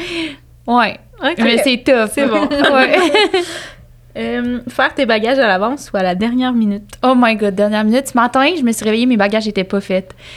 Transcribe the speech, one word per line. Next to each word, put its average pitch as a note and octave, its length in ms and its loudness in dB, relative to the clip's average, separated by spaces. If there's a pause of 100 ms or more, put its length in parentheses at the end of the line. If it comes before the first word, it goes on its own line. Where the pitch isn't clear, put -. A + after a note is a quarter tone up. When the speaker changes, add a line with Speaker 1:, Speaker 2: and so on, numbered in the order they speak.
(680)
Speaker 1:
Ouais. A#3 320 0 (240)
Speaker 2:
Ok. D4+ 160 -2
Speaker 1:
Mais A#3 200 2
c'est B3 260 0
tough. A#3 280 4
Speaker 2:
C'est - 140 0
bon. B3 220 0
Speaker 1:
<laughs> C#4+ 260 2
Ouais. C4 220 4 (1200)
Speaker 2:
Euh, A#3+ 400 -4 (100)
faire C4 240 0
tes C4+ 140 -2
bagages A3+ 320 0
à C4 80 4
l'avance G#3+ 480 0
ou - 20 0
à F#3+ 60 0
la F3+ 140 0
dernière B3 360 -2
minute ? G#3 300 0 (220)
Speaker 1:
Oh C4 120 4
my A3+ 200 4
God, G#3 180 -2
dernière G#3 300 0
minute. B3 240 0
Ce - 100 -4
matin, B3 260 2 (140)
je C#4+ 40 -2
me A#3 100 2
suis A3 120 -6
réveillée, A3 220 0
mes B3+ 100 2
bagages G#3 300 0
étaient G3 160 -4
pas G3 180 -4
faits. F#3+ 320 -6 (240)